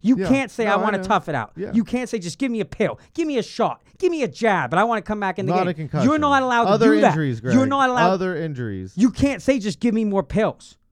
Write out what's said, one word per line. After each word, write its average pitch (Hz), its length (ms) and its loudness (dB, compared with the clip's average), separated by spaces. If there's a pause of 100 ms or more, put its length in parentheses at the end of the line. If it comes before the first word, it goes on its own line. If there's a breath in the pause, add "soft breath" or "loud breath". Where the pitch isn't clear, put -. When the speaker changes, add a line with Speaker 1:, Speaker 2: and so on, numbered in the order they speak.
Speaker 1:
You 233 160 2
Speaker 2:
Yeah. 185 100 -2
Speaker 1:
can't 269 220 0
say, 226 160 -4
Speaker 2:
No, 202 60 0
Speaker 1:
"I - 20 2
Speaker 2:
I 202 40 2
Speaker 1:
wanna 214 200 0
Speaker 2:
know. 185 60 -4
Speaker 1:
tough 190 260 -2
it 151 60 -4
out." 113 200 -6
Speaker 2:
Yeah. 180 160 -10
Speaker 1:
You 214 120 0
can't 240 260 -4
say, 233 80 -6
"Just 170 220 -8
give 269 100 -2
me 226 120 -4
a 185 40 -2
pill, 156 340 -4 (140 soft breath)
give 320 140 -2
me 285 100 -2
a 208 60 0
shot, - 400 -4 (160 soft breath)
give 359 100 2
me 320 140 -2
a 220 40 -4
jab, 170 440 0
but 165 80 2
I 202 60 4
wanna 226 180 -2
come 214 160 -6
back 190 180 -4
in 196 80 -4
the 180 60 -2
Speaker 2:
Not 180 80 2
Speaker 1:
game." 180 80 0
Speaker 2:
a 180 80 -4
concussion. 156 340 0
Speaker 1:
You're 311 80 2
not 285 240 2
allowed 240 240 0
Speaker 2:
Other 220 300 6
Speaker 1:
to 311 60 4
do 277 40 6
Speaker 2:
injuries, 143 360 2
Speaker 1:
that. 123 120 -6
You're 233 80 6
Speaker 2:
Greg. 269 80 2
Speaker 1:
not 269 220 2
allowed. 240 180 4
Speaker 2:
Other 185 260 -2
injuries. 120 600 -6
Speaker 1:
You 220 160 4
can't 269 280 -2
say, 262 200 2
"Just 196 200 -6
give 233 140 0
me 220 100 0
more 196 200 0
pills." - 560 -4 (120)